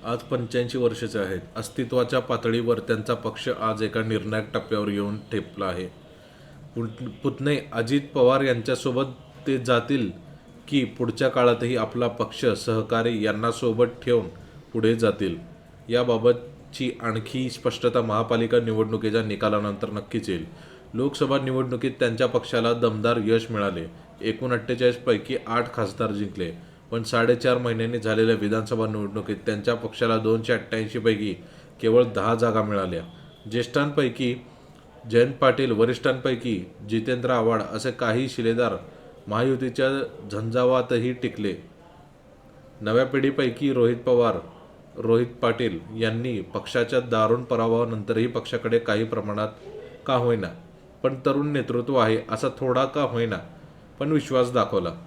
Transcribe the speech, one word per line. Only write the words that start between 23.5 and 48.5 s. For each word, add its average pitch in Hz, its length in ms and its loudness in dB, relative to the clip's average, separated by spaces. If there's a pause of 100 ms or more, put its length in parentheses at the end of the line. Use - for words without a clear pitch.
मिळाले. 98 360 -2 (340)
एकूण 117 320 -2
अठ्ठेचाळीस 120 440 0
पैकी 120 400 -2 (100)
आठ 117 280 -2
खासदार 104 380 -2
जिंकले, 95 580 -6 (200)
पण 117 120 -4
साडेचार 120 560 2
महिन्यांनी 117 400 -2
झालेल्या 110 380 4
विधानसभा 110 500 0
निवडणुकीत 104 500 -4 (100)
त्यांच्या 110 280 0
पक्षाला 113 420 0
दोनशे 113 360 2
अठ्ठ्याऐंशी 110 460 -2
पैकी 104 360 0 (460)
केवळ 117 240 6
दहा 107 300 0
जागा 113 280 2
मिळाल्या. 95 400 -2 (480)
ज्येष्ठांपैकी 127 840 0 (720)
जयंत 123 240 6
पाटील, 131 380 4
वरिष्ठांपैकी 120 920 0 (240)
जितेंद्र 120 420 0
आव्हाड 113 320 2
असे 110 280 -4
काही 120 380 0
शिलेदार 117 440 2 (540)
महायुतीच्या 123 600 0 (440)
झंझावातही 123 800 2
टिकले. 107 420 -4 (1300)
नव्या 113 260 2
पिढीपैकी 135 680 0
रोहित 120 240 4
पवार, 117 420 2 (580)
रोहित 117 300 2
पाटील 117 520 0 (200)
यांनी 113 420 -2
पक्षाच्या 120 600 0
दारुण 117 440 2
पराभवानंतरही 113 840 0
पक्षाकडे 117 520 0